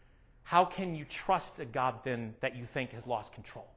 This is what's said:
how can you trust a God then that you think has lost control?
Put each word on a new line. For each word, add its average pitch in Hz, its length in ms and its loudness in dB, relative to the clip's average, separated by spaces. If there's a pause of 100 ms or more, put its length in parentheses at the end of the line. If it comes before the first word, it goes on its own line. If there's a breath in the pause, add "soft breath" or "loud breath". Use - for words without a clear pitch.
(440 soft breath)
how 175 220 8
can 180 280 -2
you 151 120 -4 (200)
trust 185 320 2
a 156 80 -6
God 127 300 2 (100)
then 117 360 -2
that 127 140 -2
you 120 200 -10
think 127 160 -2
has 117 160 -12
lost 110 260 -2
control? - 320 -14 (120)